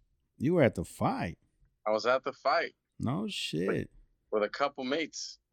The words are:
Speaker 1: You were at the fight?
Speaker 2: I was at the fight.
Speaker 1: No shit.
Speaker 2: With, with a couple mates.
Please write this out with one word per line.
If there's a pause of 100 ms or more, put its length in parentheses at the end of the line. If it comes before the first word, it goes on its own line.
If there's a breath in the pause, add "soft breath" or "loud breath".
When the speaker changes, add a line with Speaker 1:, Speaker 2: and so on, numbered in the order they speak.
(380)
Speaker 1:
You
were
at
the
fight? (480)
Speaker 2:
I
was
at
the
fight. (260)
Speaker 1:
No
shit.
Speaker 2:
With, (440)
with
a
couple
mates. (140)